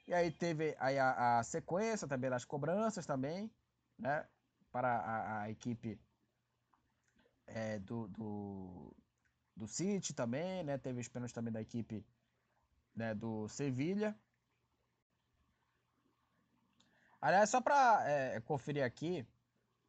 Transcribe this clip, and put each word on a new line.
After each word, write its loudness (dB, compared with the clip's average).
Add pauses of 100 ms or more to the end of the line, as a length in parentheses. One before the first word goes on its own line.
E -2
aí 4
teve 0
aí 2
a, 6
a 4
sequência -2
também -2
das 0
cobranças -2
também, -2 (480)
né? -2 (460)
Para 0
a, -4
a -6
equipe, -6 (1500)
é, -4
do, -6
do, -8 (600)
do -8
City -4
também, -2
né? -2
Teve -6
os -8
pênaltis -8
também -4
da -4
equipe, -6 (880)
né, -2
do -4
Sevilha. -2 (3000)
Aliás, 6
só 4
pra, 6
é, 2
conferir -2
aqui, -4 (640)